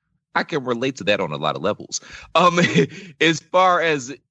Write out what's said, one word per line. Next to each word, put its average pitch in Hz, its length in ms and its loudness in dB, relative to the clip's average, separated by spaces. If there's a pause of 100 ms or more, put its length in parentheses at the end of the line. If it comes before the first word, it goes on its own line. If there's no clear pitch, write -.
(360)
I 180 60 0
can 143 220 -6
relate 127 320 -4
to 95 80 -12
that 98 160 2
on 80 120 -4
a 73 40 -6
lot 71 200 -2
of 67 60 -8
levels. - 380 -4 (340)
Um, 175 240 4 (320)
<laughs> - 300 -20
as 160 200 2
far 180 400 2
as 143 340 -2 (160)